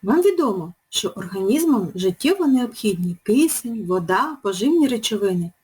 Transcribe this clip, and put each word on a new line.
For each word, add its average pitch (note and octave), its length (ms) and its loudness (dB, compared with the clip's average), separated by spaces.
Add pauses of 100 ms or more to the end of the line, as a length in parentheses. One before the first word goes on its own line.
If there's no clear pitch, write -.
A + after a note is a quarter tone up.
Вам B3+ 180 2
відомо, B3 520 0 (160)
що - 200 -4
організмам G3 840 0
життєво C4+ 520 0
необхідні G#3 760 0
кисень, A#3 600 0
вода, F#3 580 0
поживні B3+ 440 2
речовини. G3 640 -2 (120)